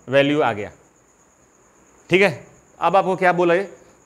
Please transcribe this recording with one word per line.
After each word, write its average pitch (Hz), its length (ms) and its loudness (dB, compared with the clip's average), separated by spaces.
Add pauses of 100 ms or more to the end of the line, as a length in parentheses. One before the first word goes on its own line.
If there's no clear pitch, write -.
वैल्यू 143 320 0
आ 120 120 0
गया, 101 180 -10 (1400)
ठीक 185 120 4
है? 165 240 -2 (340)
अब 170 160 0
आपको 185 200 0
क्या 180 160 0
बोला 175 220 0
है 196 100 -2 (420)